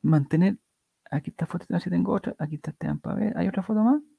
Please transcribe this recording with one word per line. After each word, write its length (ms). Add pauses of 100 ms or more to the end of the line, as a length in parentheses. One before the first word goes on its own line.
mantener, 560 (540)
aquí 180
está 160
foto, 240
no 100
sé 60
si 40
tengo 240
otra, 260
aquí 160
está 160
Esteban 280
Pavé, 360
¿hay 120
otra 160
foto 200
más? 180 (180)